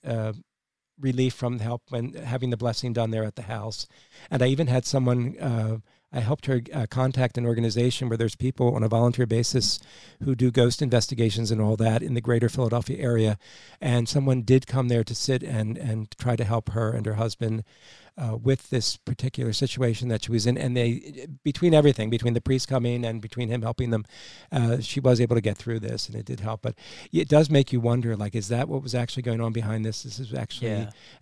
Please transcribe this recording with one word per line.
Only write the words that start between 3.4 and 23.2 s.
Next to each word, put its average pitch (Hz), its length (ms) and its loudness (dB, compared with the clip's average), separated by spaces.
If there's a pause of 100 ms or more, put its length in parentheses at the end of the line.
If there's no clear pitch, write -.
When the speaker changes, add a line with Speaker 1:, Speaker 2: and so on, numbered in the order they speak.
Speaker 1:
house. 107 440 -10 (440)
And 127 120 2
I 123 40 4
even 135 220 2
had 127 180 2
someone, 123 540 0
uh, 110 380 -2 (340)
I 127 80 -4
helped - 260 -2
her, 127 160 2 (100)
uh, 117 160 -2
contact 127 480 0
an 120 80 -2
organization 117 640 0
where 113 80 -2
there's 113 200 0
people 127 400 2
on 113 80 2
a 113 40 2
volunteer 120 380 4
basis 117 540 0 (420)
who 135 140 0
do 123 160 2
ghost 120 280 4
investigations 113 720 2
and 110 100 0
all 107 160 4
that 113 240 4
in 131 140 -4
the 117 60 0
greater 117 280 2
Philadelphia 117 540 0
area. 110 340 2 (440)
And 120 280 2
someone 135 340 2
did 131 260 4
come 127 180 0
there 117 160 2
to 113 140 -4
sit 127 260 -2
and, 110 340 -4
and 110 400 -6
try 120 200 -2
to 117 80 -2
help 110 260 -2
her 110 220 -2
and 113 140 -4
her 110 80 -4
husband, 110 500 -4 (520)
uh, 113 240 -4
with 131 300 0
this - 260 -2
particular 131 560 -4
situation 123 540 0
that 113 160 -2
she - 80 -8
was 113 160 2
in. 123 100 2
And 123 200 -2
they, 123 500 -2 (160)
between 160 320 2
everything, 139 360 6
between 117 240 0
the 117 60 0
priest 131 280 0
coming 120 360 0
and 113 160 -4